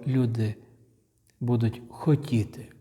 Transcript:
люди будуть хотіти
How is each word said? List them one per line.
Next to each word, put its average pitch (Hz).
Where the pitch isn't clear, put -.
люди 113
будуть 117
хотіти -